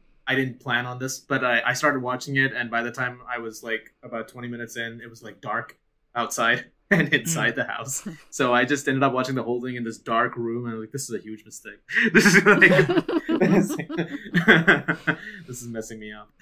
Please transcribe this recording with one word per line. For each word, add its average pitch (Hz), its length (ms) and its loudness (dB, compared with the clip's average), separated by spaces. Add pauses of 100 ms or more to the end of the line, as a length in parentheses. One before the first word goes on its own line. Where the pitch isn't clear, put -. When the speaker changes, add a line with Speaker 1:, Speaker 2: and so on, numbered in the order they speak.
(280)
Speaker 1:
I 131 80 0
didn't 127 240 -2
plan 120 260 -4
on 123 140 -10
this, 131 180 -8
but 135 260 -2
I, 120 220 2
I 123 60 2
started 135 300 0
watching 127 340 -6
it, 135 160 2
and 123 180 -6
by 117 120 -2
the 120 100 -6
time 123 360 -6
I 120 100 -8
was, 110 260 -12
like, 110 280 -8 (120)
about 113 240 -10
twenty 120 200 -14
minutes 117 280 -10
in, 117 260 -10
it 117 80 -18
was, 113 120 -20
like, 107 180 -20
dark 113 360 -6 (380)
outside 120 520 0 (120)
<laughs> - 120 -20
and 165 220 4
inside 120 420 0
Speaker 2:
Mm. - 20 -12
Speaker 1:
the 123 80 -2
house. 123 440 -8 (220)
So 127 240 2
I 123 100 4
just 139 220 0
ended 135 160 2
up 139 100 4
watching 127 220 -2
the 123 80 -2
whole 120 180 -2
thing 127 140 -6
in 123 100 -8
this 113 140 -8
dark 120 380 0
room, 120 300 -4
and, 113 140 -8
like, 110 120 -12
"This 135 180 -8
is 110 60 -6
a - 20 -10
huge 107 260 -14
mistake. - 360 -20 (140)
<laughs> 220 200 2
This - 120 6
is, 190 180 6
like, 202 160 8
<laughs> 196 800 4
this - 300 4
is, 311 60 -4
<laughs> 165 1700 0
this 120 160 -12
is 120 60 -14
messing 113 300 -10
me 107 140 -14
up." 104 180 -20 (120)